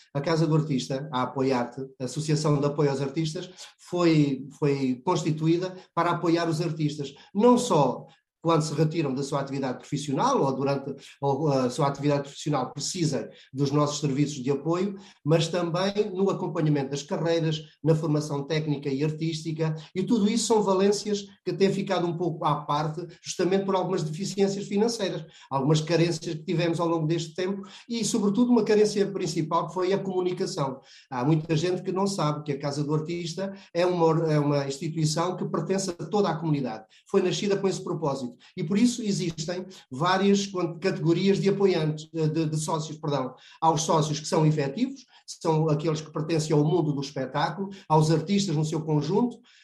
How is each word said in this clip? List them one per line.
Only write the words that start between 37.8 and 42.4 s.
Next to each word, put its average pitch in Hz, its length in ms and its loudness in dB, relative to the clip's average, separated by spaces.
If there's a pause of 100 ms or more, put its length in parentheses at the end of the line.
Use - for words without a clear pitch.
propósito. 139 540 -6 (200)
E 185 60 -6
por 196 160 0
isso 240 240 2
existem 180 640 -4 (240)
várias 190 560 2 (340)
categorias 175 580 2
de 196 100 0
apoiantes, 180 640 2
de, 156 340 0